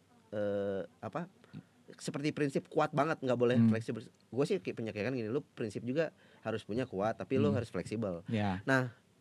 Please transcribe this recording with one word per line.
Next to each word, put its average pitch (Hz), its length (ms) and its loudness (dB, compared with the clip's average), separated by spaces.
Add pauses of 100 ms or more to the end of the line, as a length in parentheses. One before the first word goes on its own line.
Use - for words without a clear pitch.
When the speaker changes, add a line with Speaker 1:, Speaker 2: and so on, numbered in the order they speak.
(300)
Speaker 1:
eh, 101 560 -2 (120)
apa, 151 280 -8 (680)
seperti 147 380 -4
prinsip 147 360 -2
kuat 151 220 0
banget, 151 300 0
nggak 123 160 2
boleh 123 200 6
Speaker 2:
Hmm. 117 120 8
Speaker 1:
fleksibel. 113 340 0 (260)
Gue 123 160 0
sih 185 140 0
kayak - 180 -6
punya 113 140 -4
keyakinan 107 240 -2
gini, 117 140 -2
lu 139 240 -2
prinsip 110 300 -6
juga 139 280 0 (300)
harus 110 220 -4
punya 117 220 -4
kuat, 107 320 0
tapi 113 200 -4
lu - 160 4
Speaker 2:
Hmm. 104 60 2
Speaker 1:
harus 98 100 -2
fleksibel. 95 600 -4
Speaker 2:
Ya. 104 360 0
Speaker 1:
Nah, 131 260 2 (320)